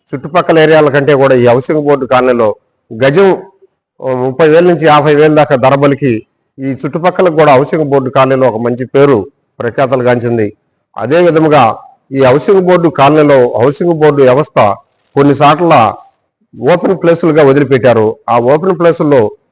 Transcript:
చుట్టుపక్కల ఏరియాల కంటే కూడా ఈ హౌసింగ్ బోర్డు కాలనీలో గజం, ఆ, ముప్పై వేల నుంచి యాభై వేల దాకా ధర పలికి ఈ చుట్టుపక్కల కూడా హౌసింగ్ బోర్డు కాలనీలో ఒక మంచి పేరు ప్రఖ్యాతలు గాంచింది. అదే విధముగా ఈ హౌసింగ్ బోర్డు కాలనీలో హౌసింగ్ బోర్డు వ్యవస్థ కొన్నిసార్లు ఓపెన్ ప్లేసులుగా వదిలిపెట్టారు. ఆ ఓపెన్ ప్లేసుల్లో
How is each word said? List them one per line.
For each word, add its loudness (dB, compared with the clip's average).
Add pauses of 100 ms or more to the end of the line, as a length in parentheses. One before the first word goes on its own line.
(140)
చుట్టుపక్కల -2
ఏరియాల 4
కంటే 0
కూడా 2
ఈ 2
హౌసింగ్ 0
బోర్డు -2
కాలనీలో 0 (480)
గజం, 0 (600)
ఆ, -6
ముప్పై -2
వేల 4
నుంచి 0
యాభై 2
వేల 2
దాకా 0
ధర 0
పలికి -2 (320)
ఈ -8
చుట్టుపక్కల -4
కూడా 2
హౌసింగ్ 0
బోర్డు -2
కాలనీలో 0
ఒక -4
మంచి -6
పేరు 0 (340)
ప్రఖ్యాతలు -4
గాంచింది. -4 (400)
అదే -2
విధముగా 0 (340)
ఈ -2
హౌసింగ్ 2
బోర్డు 0
కాలనీలో 2
హౌసింగ్ -2
బోర్డు 0
వ్యవస్థ 0 (560)
కొన్నిసార్లు 2 (920)
ఓపెన్ -2
ప్లేసులుగా 0
వదిలిపెట్టారు. 0 (140)
ఆ 0
ఓపెన్ -2
ప్లేసుల్లో 0 (220)